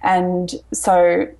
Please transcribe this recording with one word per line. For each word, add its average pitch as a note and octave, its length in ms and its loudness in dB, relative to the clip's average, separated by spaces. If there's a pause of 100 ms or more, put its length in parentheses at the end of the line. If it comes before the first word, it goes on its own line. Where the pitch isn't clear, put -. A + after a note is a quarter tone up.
and F3+ 520 -2 (200)
so F3 540 2 (120)